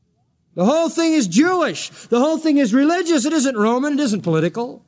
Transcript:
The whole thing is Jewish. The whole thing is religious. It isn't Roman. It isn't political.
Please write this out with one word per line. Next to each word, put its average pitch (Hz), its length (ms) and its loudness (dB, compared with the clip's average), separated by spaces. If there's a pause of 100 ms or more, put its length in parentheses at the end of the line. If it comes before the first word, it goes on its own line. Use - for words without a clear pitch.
(540)
The 175 120 0
whole 311 240 2
thing 330 240 0
is 269 140 0
Jewish. 302 600 0 (200)
The 233 100 0
whole 311 180 2
thing 311 220 0
is 233 160 2
religious. 320 500 2
It 302 80 -2
isn't 269 240 0
Roman. 247 380 0
It 269 60 -2
isn't 214 200 -2
political. 170 680 -4